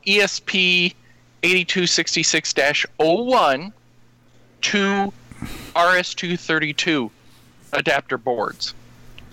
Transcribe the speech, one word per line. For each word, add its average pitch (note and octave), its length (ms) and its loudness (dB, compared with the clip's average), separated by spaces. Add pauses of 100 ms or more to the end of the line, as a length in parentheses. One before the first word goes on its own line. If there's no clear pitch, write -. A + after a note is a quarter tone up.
E G3+ 140 4
S G3 200 0
P F3+ 540 0 (480)
eighty-two F3+ 440 0
sixty-six - 680 -2
dash C#3+ 320 2 (120)
oh D#3+ 260 2
one F#3 500 2 (880)
to G3 500 0 (640)
R F3+ 220 4
S - 160 -4
two F3 240 -4
thirty-two D3+ 720 0 (640)
adapter C#3+ 420 0
boards. A#2 560 -4 (600)